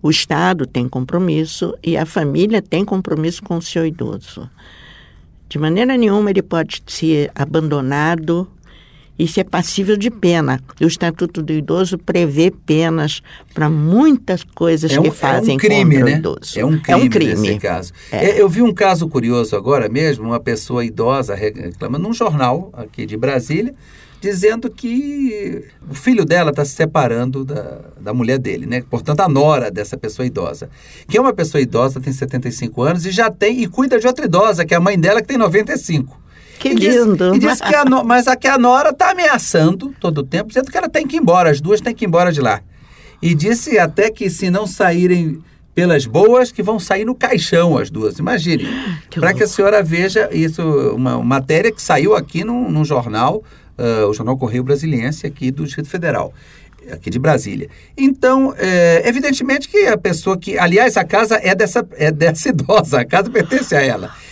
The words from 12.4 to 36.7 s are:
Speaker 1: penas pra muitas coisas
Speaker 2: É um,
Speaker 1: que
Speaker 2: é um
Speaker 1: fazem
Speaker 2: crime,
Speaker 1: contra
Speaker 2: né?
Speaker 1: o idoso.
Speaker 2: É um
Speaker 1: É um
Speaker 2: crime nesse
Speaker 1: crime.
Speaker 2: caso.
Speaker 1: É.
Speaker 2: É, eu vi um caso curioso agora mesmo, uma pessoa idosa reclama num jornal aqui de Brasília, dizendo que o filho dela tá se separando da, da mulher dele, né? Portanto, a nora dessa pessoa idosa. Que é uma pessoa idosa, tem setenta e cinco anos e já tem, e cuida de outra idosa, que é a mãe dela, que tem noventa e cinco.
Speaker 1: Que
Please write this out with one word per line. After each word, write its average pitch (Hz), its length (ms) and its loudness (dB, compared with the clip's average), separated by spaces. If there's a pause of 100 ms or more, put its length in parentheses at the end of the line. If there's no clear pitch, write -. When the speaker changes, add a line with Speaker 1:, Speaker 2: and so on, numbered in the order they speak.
Speaker 1:
penas 160 720 -2 (320)
pra 156 140 0
muitas 185 760 2
coisas 160 480 0
Speaker 2:
É 139 80 2
um, - 20 4
Speaker 1:
que 156 60 4
Speaker 2:
é - 20 2
um 151 40 -8
Speaker 1:
fazem 131 420 0
Speaker 2:
crime, 196 400 4
Speaker 1:
contra 131 140 4
Speaker 2:
né? 147 60 0
Speaker 1:
o - 20 0
idoso. - 420 -6
Speaker 2:
É 117 40 -2
um 156 220 2
Speaker 1:
É 175 100 4
um 131 120 4
Speaker 2:
crime 160 220 2
nesse 92 120 0
Speaker 1:
crime. 104 160 0
Speaker 2:
caso. 92 340 -6 (200)
Speaker 1:
É. 110 140 0
Speaker 2:
É, 202 140 2
eu 196 80 6
vi 190 140 2
um 220 120 4
caso 180 340 0
curioso 117 480 0
agora 113 320 0
mesmo, 127 380 -2
uma 117 120 -2
pessoa 120 460 -4
idosa 117 500 -2
reclama 104 640 -6
num 202 140 -4
jornal 151 640 -2
aqui 113 320 -12
de 104 100 -10
Brasília, 139 580 -2 (460)
dizendo 208 500 -2
que 254 960 -6 (240)
o 139 60 -12
filho 226 300 2
dela 165 280 2
tá 143 120 -2
se 135 80 -10
separando 135 720 -2
da, 135 360 -10 (180)
da 101 140 -10
mulher 123 260 0
dele, - 280 -6
né? 123 240 -4
Portanto, 147 300 -2
a 190 80 4
nora 139 420 2
dessa 101 260 -8
pessoa 127 300 -6
idosa. 85 420 -8 (400)
Que - 80 0
é 240 40 6
uma 254 120 2
pessoa 156 280 -2
idosa, 131 400 0
tem 131 120 -6
setenta 127 360 -6
e 117 40 -6
cinco 120 300 -6
anos 165 240 0
e 196 40 -4
já 214 200 0
tem, 233 320 0
e 208 40 -2
cuida 254 320 0
de 220 80 2
outra 254 200 0
idosa, 185 400 2
que 170 80 0
é - 20 4
a 170 40 4
mãe 196 180 2
dela, 196 240 4
que - 60 -10
tem 269 100 0
noventa 208 340 2
e - 60 -4
cinco. - 420 -4 (380)
Speaker 1:
Que 262 120 -2